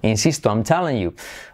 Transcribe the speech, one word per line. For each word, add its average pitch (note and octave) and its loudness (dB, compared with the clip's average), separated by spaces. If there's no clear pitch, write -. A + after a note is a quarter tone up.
insisto, G#2+ 2
"I'm G#2+ 2
telling D#3+ 0
you". F2 -2